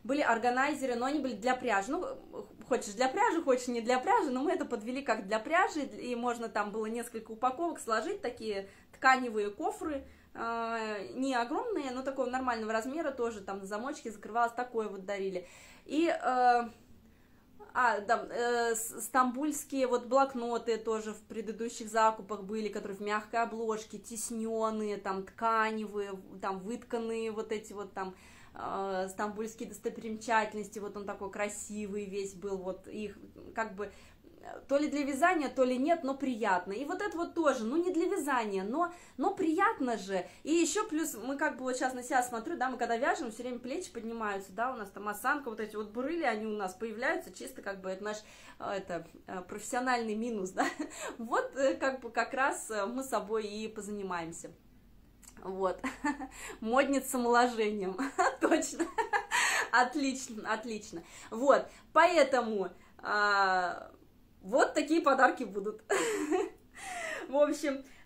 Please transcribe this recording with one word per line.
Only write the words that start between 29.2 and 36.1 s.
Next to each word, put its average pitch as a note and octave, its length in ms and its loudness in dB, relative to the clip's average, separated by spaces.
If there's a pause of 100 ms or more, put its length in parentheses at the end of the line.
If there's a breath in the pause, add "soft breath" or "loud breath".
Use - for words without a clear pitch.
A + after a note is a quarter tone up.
достопримечательности, A3 1120 -2
вот G3+ 160 -8
он G3+ 100 -8
такой G3 240 -8
красивый G#3 760 -6
весь G3 280 -6
был, F#3+ 240 -6
вот F#3 300 -8
их G#3 280 -8 (380)
как G#3 220 -4
бы, G3+ 160 -8 (480 loud breath)
э, - 280 -14
то C#4 100 6
ли D4 100 0
для C#4 160 0
вязания, C#4+ 440 4
то C4 140 2
ли B3+ 160 2
нет, E4 240 2
но C4+ 140 -2